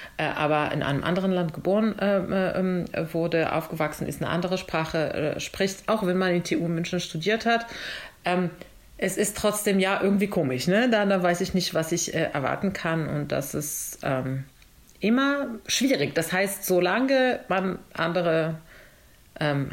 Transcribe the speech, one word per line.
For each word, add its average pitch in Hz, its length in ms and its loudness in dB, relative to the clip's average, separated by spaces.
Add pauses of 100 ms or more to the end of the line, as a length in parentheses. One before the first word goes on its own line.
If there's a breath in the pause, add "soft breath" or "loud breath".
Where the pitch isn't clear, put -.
(180 loud breath)
äh, 160 60 -2
aber 151 480 0
in 147 120 -2
einem 139 180 0
anderen 185 300 0
Land 180 200 0
geboren, 208 460 0
äh, 196 200 2
äh, 190 400 0
ähm, 185 260 0 (280)
wurde, 165 400 0
aufgewachsen 156 540 -2
ist, 143 160 -6
eine 123 80 -2
andere 175 260 0
Sprache, 160 800 -2
äh, - 40 -6
spricht, - 480 -4
auch 214 180 0
wenn 180 100 2
man 185 160 2
in 175 120 2
T - 120 0
U 170 120 0
München 170 320 -2
studiert 190 440 -2
hat, 233 220 2 (580 loud breath)
ähm, 180 260 2 (460)
es 190 200 -2
ist 202 200 0
trotzdem 202 440 2
ja 190 200 2
irgendwie 196 280 2
komisch, 131 400 0
ne? 220 200 4
Da, 214 160 4
da 196 160 4
weiß 175 200 2
ich 185 120 -2
nicht, 180 220 0
was 160 160 0
ich, - 240 -2
äh, 160 180 0
erwarten 135 400 -2
kann 165 360 -2
und 147 240 -4
das 139 200 -2
ist, - 520 -6
ähm, 131 400 -2 (560)
immer 269 480 2 (180)
schwierig. 214 480 2
Das 160 180 0
heißt, 196 320 0
solange 240 840 2
man 185 320 0 (120)
andere, 165 640 0 (840 loud breath)
ähm, 143 320 0